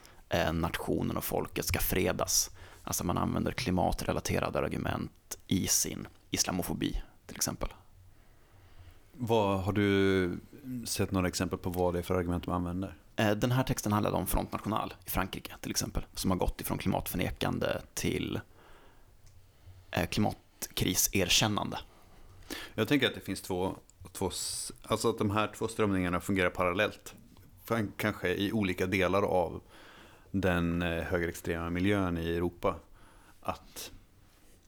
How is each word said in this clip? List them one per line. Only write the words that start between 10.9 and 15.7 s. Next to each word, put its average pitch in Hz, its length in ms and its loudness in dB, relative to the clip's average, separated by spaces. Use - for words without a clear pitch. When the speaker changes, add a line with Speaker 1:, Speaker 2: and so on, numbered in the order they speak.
Speaker 2:
några 92 180 2
exempel 87 300 -2
på 95 120 -4
vad 90 240 2
det 87 40 2
är 87 40 -2
för 92 120 0
argument 87 300 0
de 87 100 -2
använder? 90 400 -4
Speaker 1:
Eh, 107 140 4
den 113 220 2
här 127 100 4
texten - 300 0
handlade 95 240 2
om 90 100 0
Front 95 260 0
National 101 420 -4
i - 40 -10
Frankrike, - 500 -4
till - 100 -6